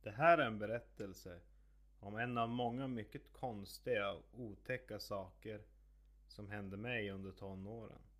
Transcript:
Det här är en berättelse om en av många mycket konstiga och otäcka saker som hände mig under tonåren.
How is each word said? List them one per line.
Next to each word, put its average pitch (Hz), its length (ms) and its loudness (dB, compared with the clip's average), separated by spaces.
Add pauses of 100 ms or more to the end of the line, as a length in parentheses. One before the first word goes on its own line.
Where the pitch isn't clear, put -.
Det 101 60 -6
här 160 240 10
är 147 80 6
en 110 140 2
berättelse 101 800 -4 (600)
om 101 160 -8
en 120 220 0
av 113 120 4
många 123 380 0
mycket 120 460 -6
konstiga 104 800 0
och 80 220 -6
otäcka 113 680 -6
saker 104 640 -6 (640)
som 104 220 -10
hände 101 280 -4
mig 113 340 0
under 98 200 -6
tonåren. 98 720 -8 (180)